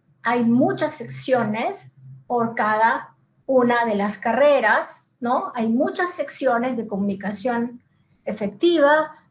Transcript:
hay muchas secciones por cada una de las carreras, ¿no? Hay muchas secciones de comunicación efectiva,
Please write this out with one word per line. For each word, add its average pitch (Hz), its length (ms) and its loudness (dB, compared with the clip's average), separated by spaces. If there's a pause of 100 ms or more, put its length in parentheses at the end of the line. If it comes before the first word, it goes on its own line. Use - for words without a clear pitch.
(240)
hay 240 200 0
muchas 294 480 2
secciones 233 1000 -2 (340)
por 233 300 -2
cada 214 600 0 (300)
una 240 400 2
de 214 100 0
las 202 220 -2
carreras, 254 880 2 (160)
¿no? 277 340 -2
Hay 226 160 -2
muchas 349 400 0
secciones 262 680 -2
de 220 100 -6
comunicación 208 920 -4 (440)
efectiva, 294 880 2 (200)